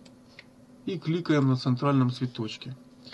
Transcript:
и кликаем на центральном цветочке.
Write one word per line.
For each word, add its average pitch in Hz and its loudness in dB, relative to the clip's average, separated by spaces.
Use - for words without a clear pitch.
и 185 -6
кликаем 156 2
на 131 4
центральном 127 2
цветочке. 123 -8